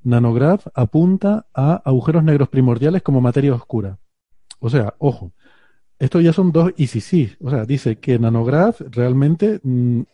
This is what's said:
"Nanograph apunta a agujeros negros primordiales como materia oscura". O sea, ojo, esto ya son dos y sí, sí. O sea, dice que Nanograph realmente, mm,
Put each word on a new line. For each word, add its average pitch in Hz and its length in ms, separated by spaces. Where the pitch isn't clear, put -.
"Nanograph 120 680
apunta 190 800
a 143 220
agujeros 135 380
negros 143 260
primordiales 135 520
como 135 200
materia 135 320
oscura". 107 440
O 117 100
sea, 113 300
ojo, 113 320
esto 135 200
ya 170 140
son 185 180
dos 165 260
y 143 100
sí, 117 140
sí. 139 300
O 131 80
sea, 123 160
dice 123 340
que 123 200
Nanograph 120 600
realmente, 139 720
mm, 123 380